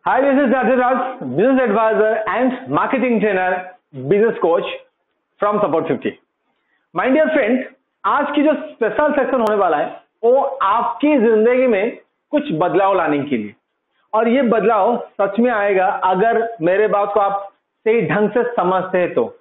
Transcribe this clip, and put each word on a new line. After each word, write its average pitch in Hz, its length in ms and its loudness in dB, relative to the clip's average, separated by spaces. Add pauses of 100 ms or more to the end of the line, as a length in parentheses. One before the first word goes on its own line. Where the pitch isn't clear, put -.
Hi, 220 120 2
this 269 160 2
is 269 160 2
Nadir 254 260 0
Raj, 247 440 -2 (140)
business 254 260 2
advisor 220 480 2 (180)
and 233 240 -2 (240)
marketing 233 440 0
trainer, 185 340 0 (540)
business 208 360 2
coach 170 240 0 (720)
from 208 200 0
Support 160 280 -2
fifty। 123 240 -4 (840)
My 185 160 -2
dear 302 240 4
friend, 254 240 0 (460)
आज 262 300 0
की 302 80 0
जो 302 120 4
स्पेशल - 580 -2
सेक्शन 262 280 0
होने 214 140 0
वाला 180 220 2
है, - 260 -6 (220)
वो 254 180 4 (200)
आपकी 240 560 0
जिंदगी 233 480 4
में 220 320 0 (320)
कुछ 294 120 0 (100)
बदलाव 185 420 2
लाने 156 240 0
के 131 180 -4
लिए, 104 180 -8 (600)
और 226 140 2
ये 254 140 2
बदलाव 220 680 2 (120)
सच 196 180 0
में 240 120 2
आएगा 202 360 0
अगर 220 760 0
मेरे 190 260 2
बात 202 260 -2
को 208 60 4
आप 196 320 -4 (320)
सही 226 180 2
ढंग 196 280 0
से 233 140 -2
समझते 185 540 -2
हैं 175 160 -2
तो। 117 260 -4